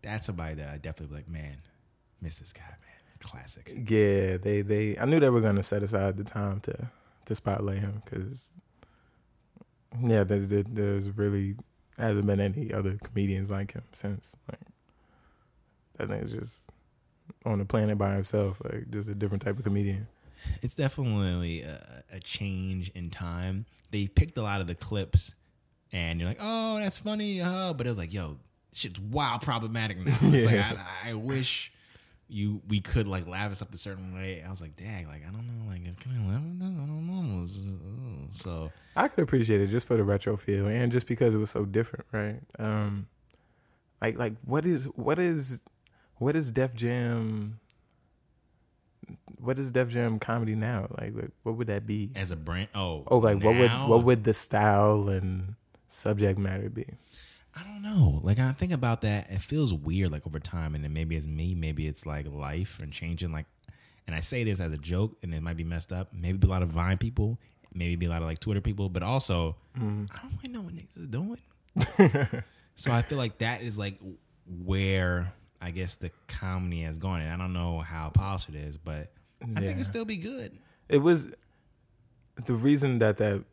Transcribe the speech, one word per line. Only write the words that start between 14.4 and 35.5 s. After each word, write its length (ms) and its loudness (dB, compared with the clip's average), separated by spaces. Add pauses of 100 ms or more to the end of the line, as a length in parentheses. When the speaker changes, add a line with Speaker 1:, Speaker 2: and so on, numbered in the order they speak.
Speaker 2:
Like, 100 -14 (1400)
that 100 -4
nigga's 240 -4
just 380 -12 (760)
on 140 0
the 60 0
planet 320 2
by 180 2
himself, 500 0
like, 260 -8
just 180 -6
a 60 -6
different 280 -2
type 160 -2
of 60 -8
comedian. 420 0 (560)
Speaker 1:
It's 120 -6
definitely 880 0
a, 400 -14 (100)
a 80 -12
change 760 -4
in 160 -8
time. 540 -4 (260)
They 160 -2
picked 300 2
a 60 -2
lot 180 -2
of 60 -2
the 80 -4
clips, 600 0 (580)
and 280 -2
you're 80 -2
like, 120 -4
"Oh, 380 -2
that's 200 -2
funny," 420 -4
uh, 320 -2
but 140 -4
it 40 0
was 80 -2
like, 140 -6
Yo, 240 -4 (360)
shit's 280 -6
wild 420 -2
problematic 640 -2
now. 80 2 (100)
It's 240 8
Speaker 2:
<laughs> 60 8
Yeah. 180 6
Speaker 1:
like, 80 -4
I, 320 -10
I 40 -6
wish 580 -4 (560)
you, 400 -2
we 120 2
could, 260 0
like, 200 -4
laugh 240 -4
at 60 -8
something 180 -10
a 40 -8
certain 360 -8
way. 320 -8
I 40 -10
was 100 -8
like, 160 -14
"Dang, 300 -10
like, 200 -14
I 40 -12
don't 160 -10
know, 240 -8